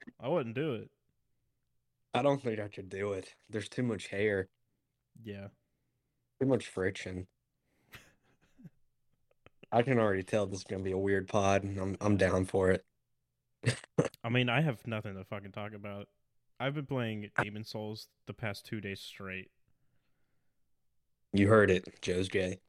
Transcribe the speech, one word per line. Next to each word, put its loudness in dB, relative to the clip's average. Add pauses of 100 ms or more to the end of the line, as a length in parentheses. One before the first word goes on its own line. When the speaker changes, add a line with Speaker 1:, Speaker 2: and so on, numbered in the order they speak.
Speaker 1:
it. -18
Speaker 2:
I -8
wouldn't -2
do -2
it. -10 (1200)
Speaker 1:
I 0
don't 2
think -4
I -6
could -14
do -4
it. -10 (160)
There's -6
too -2
much -4
hair. 0 (720)
Speaker 2:
Yeah. -12 (920)
Speaker 1:
Too 2
much 2
friction. -4 (640)
<laughs> -20 (1700)
I 4
can 2
already 2
tell 0
this -6
is -14
gonna -6
be -2
a 0
weird 2
pod, 4
and -4
I'm, -4
I'm 4
down 4
for 4
it. 2 (800)
<laughs> 0 (460)
Speaker 2:
I -4
mean, 2
I 2
have 0
nothing -6
to -10
fucking -10
talk -8
about. -12 (500)
I've 0
been -6
playing -4 (120)
Demon -6
Souls -10 (180)
the -8
past -6
two -8
days -8
straight. -12 (1800)
Speaker 1:
You 6
heard 8
it. 0
Joe's -2
gay. -2